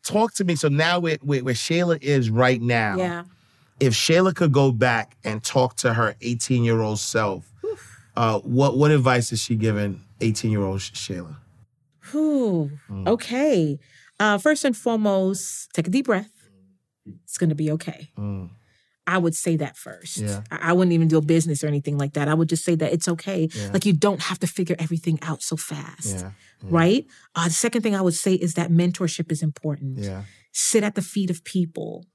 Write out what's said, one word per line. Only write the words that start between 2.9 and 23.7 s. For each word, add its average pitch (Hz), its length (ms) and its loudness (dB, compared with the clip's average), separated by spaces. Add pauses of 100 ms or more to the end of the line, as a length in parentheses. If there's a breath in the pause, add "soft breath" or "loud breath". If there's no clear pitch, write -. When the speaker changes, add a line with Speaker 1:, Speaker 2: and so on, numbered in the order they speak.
Speaker 2:
Yeah. 170 260 -4 (560 soft breath)
Speaker 1:
if 131 140 4
Shayla 180 420 4
could 165 160 4
go 135 200 4
back 117 520 0
and 107 200 -4
talk 127 340 0
to 117 160 0
her 110 280 2
eighteen-year-old 117 800 0
self, 101 500 -2 (160)
Speaker 2:
Oof. - 340 -10 (180)
Speaker 1:
uh, 113 220 2
what, 127 380 0
what 147 140 6
advice 127 400 2
is 110 100 -2
she 117 140 -2
giving 104 460 -2 (180)
eighteen-year-old 104 640 -2
Sh-, - 100 -12
Shayla? 87 460 -10 (760)
Speaker 2:
Whew. 247 600 0 (180)
Speaker 1:
Mm. 98 180 -4
Speaker 2:
Okay. 226 720 0 (400 soft breath)
Uh, 208 180 4
first 302 280 2
and 254 100 2
foremost, 196 1000 0
take 165 140 -2
a - 20 -6
deep 262 180 0
breath. 277 220 0 (960)
It's - 140 -12
gonna 156 180 2
be 151 160 -2
okay. 156 460 -8
Speaker 1:
Mm. 98 320 -6 (560)
Speaker 2:
I 180 120 0
would 170 180 0
say 165 220 -2
that 147 180 -6
first. - 440 -14
Speaker 1:
Yeah. 104 300 -4
Speaker 2:
I, - 200 -4
I 170 40 4
wouldn't 180 200 4
even 165 160 4
do 160 80 4
a 156 40 4
business 165 400 2
or 156 60 -2
anything 147 300 -2
like 143 160 -2
that. 147 160 -2
I 156 40 2
would 160 140 2
just 165 160 -2
say 175 120 2
that 160 180 0
it's 175 160 -2
okay. 170 440 -2
Speaker 1:
Yeah. 101 200 -6